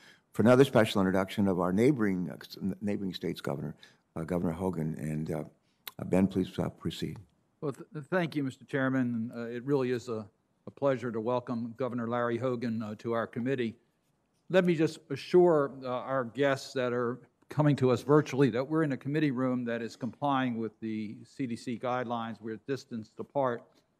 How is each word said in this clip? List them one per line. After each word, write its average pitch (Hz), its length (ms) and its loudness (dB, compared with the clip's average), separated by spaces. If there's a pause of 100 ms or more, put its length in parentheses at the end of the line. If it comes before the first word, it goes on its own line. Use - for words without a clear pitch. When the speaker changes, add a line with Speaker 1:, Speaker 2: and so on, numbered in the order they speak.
(340)
Speaker 1:
for - 80 0
another 127 240 8
special 110 360 4
introduction 95 460 2
of 90 120 2
our 92 120 2
neighboring, 104 580 2
uh, 60 120 -10
s-, - 160 -18 (240)
neighboring 98 320 -4
state's - 280 -6
governor, 76 340 -6 (400)
uh, 82 80 -6
Governor 87 280 -2
Hogan. 82 460 -4
And, 78 340 -6
uh, 76 120 -4 (560)
uh, - 60 -10
Ben, 95 220 4
please, 95 320 -2
uh, 82 100 -2
proceed. 80 500 -8 (420)
Speaker 2:
Well, 147 120 -4
th-, 156 360 -16
thank 175 260 0
you, 143 80 -2
Mister 123 220 -8
Chairman. 127 680 -2
Uh, 117 80 -8
it 117 200 -8
really 131 280 0
is 120 180 -4
a, 110 160 -6 (420)
a - 40 -12
pleasure 127 400 0
to 110 100 -4
welcome 120 560 -4
Governor 120 300 -4
Larry 120 300 0
Hogan, 120 440 -2
uh, 107 180 -8
to 117 140 -4
our 113 140 -2
committee. 120 480 -4 (760)
Let 180 160 6
me 175 100 4
just 160 240 0 (100)
assure, 151 640 4 (120)
uh, 127 40 -8
our 123 380 -2
guests 135 480 0
that 123 180 0
are 123 280 -2 (280)
coming 147 300 4
to 127 140 6
us 113 100 4
virtually 143 480 6
that 123 180 -2
we're 160 160 0
in 143 80 0
a 123 60 -2
committee 147 340 0
room 127 340 -2
that 117 160 -4
is 110 160 -8
complying 131 600 -2
with 113 220 -6
the 110 460 -6
C - 200 -8
D 113 120 -6
C 120 200 -8
guidelines. 117 640 -4
We're 110 260 -10
distanced 120 540 -8
apart. 120 440 -2 (360)